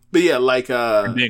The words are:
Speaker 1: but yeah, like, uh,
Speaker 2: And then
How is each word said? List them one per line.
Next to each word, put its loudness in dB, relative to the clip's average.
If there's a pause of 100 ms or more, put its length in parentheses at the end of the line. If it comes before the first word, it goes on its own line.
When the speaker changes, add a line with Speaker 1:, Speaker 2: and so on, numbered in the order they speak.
(120)
Speaker 1:
but 2
yeah, 2
like, 0
uh, 0
Speaker 2:
And -6
then 0